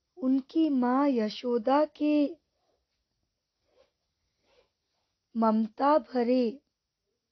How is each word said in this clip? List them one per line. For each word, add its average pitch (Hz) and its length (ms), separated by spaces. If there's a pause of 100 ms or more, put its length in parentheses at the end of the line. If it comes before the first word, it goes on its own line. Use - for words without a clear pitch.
(160)
उनकी 294 520
माँ 262 400
यशोदा 240 760
के 294 520 (3000)
ममता 226 640
भरे 247 600 (720)